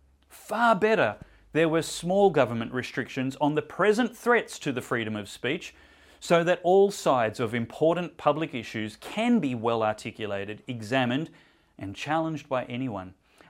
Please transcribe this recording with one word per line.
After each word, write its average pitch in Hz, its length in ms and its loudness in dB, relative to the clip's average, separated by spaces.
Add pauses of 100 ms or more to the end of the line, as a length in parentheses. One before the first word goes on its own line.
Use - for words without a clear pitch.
(280)
Far 226 480 2
better 170 400 2 (360)
there 160 160 4
were 156 140 2
small 190 480 2
government 117 420 0
restrictions 127 680 -6
on 151 160 2
the 151 60 0
present 208 540 0
threats - 440 0
to 151 100 -4
the 123 100 -4
freedom 110 360 -4
of 101 120 -8
speech, - 460 -6 (460)
so 170 240 4
that 170 180 2
all 196 300 6
sides 123 480 0
of 113 140 -2
important 156 640 0
public 151 380 0
issues 110 420 -8
can 233 440 0
be 135 160 -2
well 113 260 0
articulated, 104 840 -6
examined, 123 640 -2 (460)
and 101 200 -12
challenged 160 520 -4
by 127 180 -4
anyone. 113 480 -8 (360)